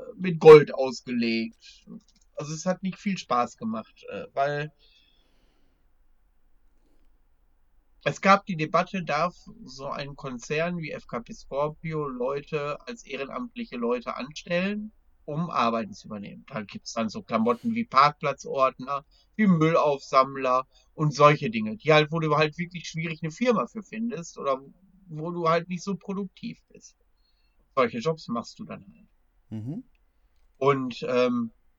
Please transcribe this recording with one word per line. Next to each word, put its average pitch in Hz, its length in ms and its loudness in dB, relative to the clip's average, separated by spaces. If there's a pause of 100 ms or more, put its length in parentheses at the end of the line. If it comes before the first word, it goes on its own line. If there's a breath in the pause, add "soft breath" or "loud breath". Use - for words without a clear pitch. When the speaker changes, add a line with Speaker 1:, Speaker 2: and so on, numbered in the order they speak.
(160)
Speaker 1:
mit 180 240 -4
Gold 156 340 12
ausgelegt. 117 1120 -4 (500)
Also 151 180 -10
es 156 120 -12
hat 185 160 -2
nicht 185 160 -6
viel 196 220 -4
Spaß 120 380 -2
gemacht, 110 520 -10
äh, 98 240 -10
weil 147 380 -2 (3250 soft breath)
es - 180 -4
gab 196 260 4
die 190 80 -6
Debatte, 165 480 -2
darf 151 320 -2 (300)
so 135 220 -14
ein 139 280 -10
Konzern 151 640 -6
wie 151 120 -10
F - 160 -12
K 120 120 -8
P 117 140 -14
Scorpio 151 760 -8
Leute 143 800 -6
als 120 180 -14
ehrenamtliche 123 720 -10
Leute 120 400 -4
anstellen, 185 800 -6 (320)
um 160 240 -6
Arbeiten 117 440 -2
zu - 140 -20
übernehmen. 101 400 -14
Da 113 140 -8
gibt's - 320 -16
dann 113 160 -4
so 107 120 -10
Klamotten 117 540 -2
wie 117 80 -2
Parkplatzordner, 135 1200 0 (320 soft breath)
wie 214 120 2
Müllaufsammler 139 1200 2 (280 soft breath)
und 151 200 -2
solche 147 360 4
Dinge, 110 260 -6
die 143 160 0
halt, 151 220 4
wo 165 60 -4
du 151 180 0
halt 156 200 0
wirklich 170 300 -10
schwierig 160 340 -10
eine 160 100 -6
Firma 214 360 -2
für 107 160 -14
findest 120 540 -10
oder 135 240 -4 (480)
wo 156 220 -8
du 170 180 -2
halt 170 180 0
nicht 180 160 -8
so 202 120 -6
produktiv - 720 -10
bist. - 260 -20 (800)
Solche 123 220 0
Jobs 156 320 -6
machst 117 300 -10
du 107 40 -16
dann 98 300 -16
halt. - 140 -20 (420)
Speaker 2:
Mhm. 123 340 -10 (720)
Speaker 1:
Und, 135 500 -2
ähm, 123 440 0 (280)